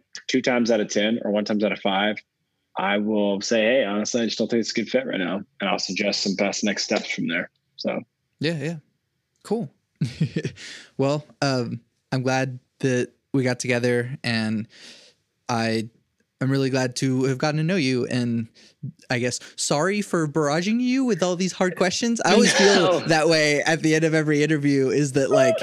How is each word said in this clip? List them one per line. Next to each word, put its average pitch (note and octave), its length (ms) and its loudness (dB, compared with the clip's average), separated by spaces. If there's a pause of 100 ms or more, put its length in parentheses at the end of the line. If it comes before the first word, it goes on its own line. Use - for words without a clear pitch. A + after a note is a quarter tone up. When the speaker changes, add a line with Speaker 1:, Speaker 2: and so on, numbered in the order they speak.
(280)
Speaker 1:
two B2+ 140 0
times A#2+ 300 2
out G#2+ 100 4
of G2+ 80 -2
ten G#2+ 340 0
or G#2+ 80 -2
one G#2 140 0
times G#2+ 180 0
out G2+ 80 2
of - 80 -6
five, G#2 380 0 (600)
I G2+ 200 0
will G#2 420 0
say, A2+ 220 0
"Hey, A#2+ 240 4
honestly, G#2+ 360 -2
I A2+ 40 0
just G#2+ 120 -4
don't A2 120 -2
think A#2+ 100 2
it's G#2+ 120 -4
a - 40 -6
good A2 140 -2
fit B2+ 180 0
right - 120 -4
now." F#2 220 -4 (200)
And G2 80 -2
I'll F#2+ 100 -2
suggest G2 420 -2
some G2 140 -2
best G2+ 300 -2
next G2+ 180 -2
steps - 260 -2
from - 200 -4
there. E2+ 200 -4 (280)
So. - 240 -6 (400)
Speaker 2:
Yeah, D#3+ 160 -2
yeah. D#3 180 -6 (680)
Cool. G3+ 280 -4 (300)
<laughs> A#2 100 -2 (840)
Well, C#3+ 280 0 (160)
um, B2 380 -2 (320)
I'm C3 120 -2
glad C3 360 -2 (200)
that B2 340 0 (200)
we C3+ 100 2
got B2 160 0
together, B2 640 0
and A2 440 -2 (800)
I, A2+ 420 -2 (520)
I'm C3 100 0
really C3+ 180 0
glad B2+ 280 -2
to C3 280 0
have C3 120 0
gotten D3+ 200 -2
to D#3 60 0
know F3 120 0
you. C3 320 0
And A#2 420 -2 (600)
I B2+ 100 -2
guess, B2 200 -2 (160)
sorry F#3 460 0
for E3 260 -2
barraging D#3+ 520 0
you B3+ 260 0
with F#3+ 180 0
all F3+ 120 0
these F3+ 180 -2
hard F#3 220 0
questions. A3+ 460 0
I F3 120 4
always G3+ 200 6
feel G3 220 6
Speaker 1:
<laughs> F3 240 4
No. - 80 -
Speaker 2:
that D#3 220 4
way D3+ 340 4
at D#3+ 180 0
the D#3 140 4
end D#3+ 100 2
of D#3 80 2
every D3+ 300 2
interview, C#3+ 460 2
is C3+ 240 0
that, C3+ 180 2
like, C3 320 6